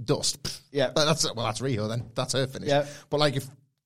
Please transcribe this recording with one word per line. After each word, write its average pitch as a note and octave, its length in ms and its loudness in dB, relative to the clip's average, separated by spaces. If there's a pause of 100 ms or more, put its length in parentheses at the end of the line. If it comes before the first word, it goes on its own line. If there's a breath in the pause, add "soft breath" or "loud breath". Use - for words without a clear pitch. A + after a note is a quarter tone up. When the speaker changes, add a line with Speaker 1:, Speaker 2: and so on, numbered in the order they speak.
Speaker 1:
dust. - 580 -2 (100)
Speaker 2:
Yeah. C3+ 160 2
Speaker 1:
Like, D3+ 200 2
that's, C3+ 260 0
well, A2+ 120 -4
that's A2+ 160 -2
Riho A2+ 280 -2
then. A#2 260 -6
That's B2+ 180 -2
her C3 140 2
finish. - 220 -10
Speaker 2:
Yeah. C#3+ 160 4 (240 loud breath)
Speaker 1:
But, D3 100 2
like, D3 180 4
if, - 100 -4 (380)